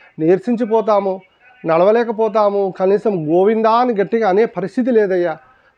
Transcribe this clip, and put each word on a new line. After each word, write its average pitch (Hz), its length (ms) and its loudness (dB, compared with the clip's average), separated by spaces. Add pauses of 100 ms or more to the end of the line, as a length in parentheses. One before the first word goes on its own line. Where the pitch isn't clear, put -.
(180)
నీరసించిపోతాము, 202 1000 0 (460)
నడవలేకపోతాము, 202 1120 0
కనీసం 190 480 -2
గోవిందా 220 420 2
అని 240 240 0
గట్టిగా 202 340 -2
అనే 196 160 2
పరిస్థితి 220 460 -4
లేదయ్యా, 180 480 0 (400)